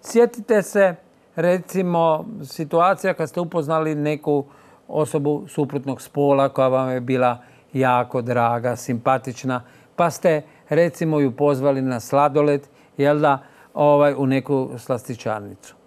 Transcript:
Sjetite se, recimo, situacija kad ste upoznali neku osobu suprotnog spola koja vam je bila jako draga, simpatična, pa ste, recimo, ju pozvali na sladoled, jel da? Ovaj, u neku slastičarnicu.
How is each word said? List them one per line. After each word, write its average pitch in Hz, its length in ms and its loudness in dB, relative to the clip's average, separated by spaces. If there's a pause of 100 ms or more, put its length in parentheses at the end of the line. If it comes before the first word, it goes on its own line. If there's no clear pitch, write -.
Sjetite 233 600 2
se, 190 340 2 (400)
recimo, 170 880 0 (180)
situacija 170 680 0
kad 160 160 -4
ste 175 120 -6
upoznali 160 540 -2
neku 147 500 -2 (420)
osobu 147 600 -2
suprotnog 139 540 -4
spola 139 480 2
koja 131 180 0
vam 131 220 0
je 127 120 -4
bila 127 360 0 (360)
jako 127 480 0
draga, 120 540 0
simpatična, 127 880 -4 (320)
pa 170 140 2
ste, 151 320 0 (280)
recimo, 160 500 0
ju 139 120 2
pozvali 139 500 0
na 127 180 -4
sladoled, 143 680 0 (300)
jel 147 220 2
da? 143 200 2 (340)
Ovaj, 147 440 4
u 135 100 -2
neku 131 500 -2
slastičarnicu. 110 1000 -8 (100)